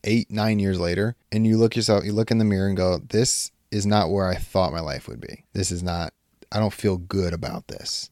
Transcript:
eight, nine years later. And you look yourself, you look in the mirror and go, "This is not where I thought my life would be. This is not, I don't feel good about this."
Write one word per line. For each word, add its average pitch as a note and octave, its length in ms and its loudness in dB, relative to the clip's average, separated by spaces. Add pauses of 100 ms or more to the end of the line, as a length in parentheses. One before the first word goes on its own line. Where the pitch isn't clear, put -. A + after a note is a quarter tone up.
eight, A2 260 0
nine G#2+ 300 0
years G2 220 2
later. G2 340 0 (160)
And A2 160 2
you A2 100 6
look A2+ 200 4
yourself, G#2 260 2
you G#2 80 -4
look A2 180 0
in A2+ 100 2
the A2 60 4
mirror G2 220 2
and G2 80 0
go, F2+ 220 2
"This - 540 -2 (200)
is G2+ 140 -2
not G2+ 260 2
where F#2+ 160 0
I F2+ 80 0
thought F2+ 380 0
my E2 80 -4
life C#2+ 260 -8
would A#1+ 140 -12
be. - 320 -16
This F#2+ 180 -2
is F2 100 -4
not, E2+ 320 -4 (380)
I G#2+ 80 -2
don't G#2+ 140 2
feel F#2+ 240 0
good F2+ 360 -2
about E2+ 360 -8
this." - 420 -8